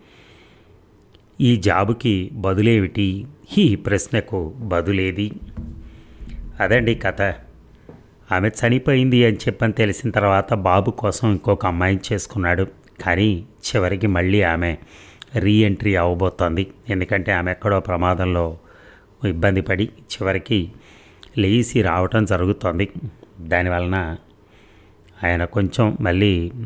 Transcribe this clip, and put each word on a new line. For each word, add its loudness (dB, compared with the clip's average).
ఈ 4
జాబుకి 0
బదులేమిటి? 0
ఈ 4
ప్రశ్నకు -4
బదులేది? -2
అదండి 2
కథ. -2
ఆమె 2
చనిపోయింది 2
అని 2
చెప్పని -2
తెలిసిన 0
తర్వాత 2
బాబు 2
కోసం -2
ఇంకొక 0
అమ్మాయిని 0
చేసుకున్నాడు. -2
కానీ 0
చివరికి -2
మళ్ళీ 2
ఆమె 0
రీఎంట్రీ 2
అవ్వబోతోంది. 0
ఎందుకంటే -2
ఆమె -2
ఎక్కడో 0
ప్రమాదంలో 0
ఇబ్బంది 0
పడి -2
చివరికి -4
లేచి 2
రావటం 0
జరుగుతోంది. 0
దానివలన -2
ఆయన 2
కొంచెం 0
మళ్ళీ 2